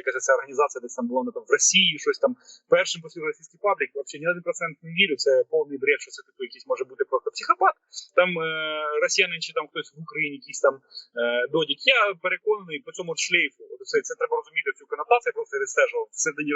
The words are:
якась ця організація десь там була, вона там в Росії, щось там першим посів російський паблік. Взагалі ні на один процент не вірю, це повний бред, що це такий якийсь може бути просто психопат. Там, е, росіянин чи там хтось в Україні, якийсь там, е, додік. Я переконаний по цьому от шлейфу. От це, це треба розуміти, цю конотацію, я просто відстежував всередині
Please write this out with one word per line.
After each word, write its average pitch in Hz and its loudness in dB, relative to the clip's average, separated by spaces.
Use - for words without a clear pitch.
якась 127 -4
ця 135 6
організація 135 -2
десь 123 -12
там 120 -2
була, 127 0
вона 120 -6
там 117 -10
в 123 0
Росії, 180 4
щось 143 0
там 127 2
першим 175 2
посів 160 -2
російський - -14
паблік. 392 0
Взагалі 254 -10
ні 156 -6
на 180 2
один 175 -6
процент 165 -6
не 165 -12
вірю, 160 4
це 139 4
повний 143 0
бред, 139 2
що - -20
це - -14
такий - -10
якийсь 131 -20
може - -2
бути 131 -6
просто - -2
психопат. - 2
Там, 180 4
е, 160 -2
росіянин 175 0
чи - -12
там 156 -2
хтось 156 -8
в 151 -20
Україні, 151 -6
якийсь - -8
там, 135 6
е, 135 -20
додік. 151 0
Я 240 6
переконаний 185 -2
по 165 -14
цьому 175 -8
от 156 -4
шлейфу. 170 0
От - -16
це, 156 2
це - -8
треба - -2
розуміти, - -6
цю 285 -20
конотацію, 240 2
я - -16
просто 143 -8
відстежував 120 0
всередині 151 -2